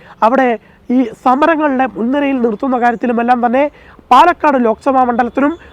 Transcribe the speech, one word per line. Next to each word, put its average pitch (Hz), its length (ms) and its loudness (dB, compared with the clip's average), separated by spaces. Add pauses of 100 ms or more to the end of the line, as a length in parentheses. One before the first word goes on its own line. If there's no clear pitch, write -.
(260)
അവിടെ 262 200 2 (500)
ഈ 262 40 2 (240)
സമരങ്ങളുടെ 285 640 2 (100)
മുൻനിരയിൽ 269 480 -2
നിർത്തുന്ന 247 400 -2
കാര്യത്തിലുമെല്ലാം 240 600 0
തന്നെ 247 200 0 (460)
പാലക്കാട് 294 560 4
ലോക്സഭാ 262 420 0
മണ്ഡലത്തിനും 247 440 -2 (200)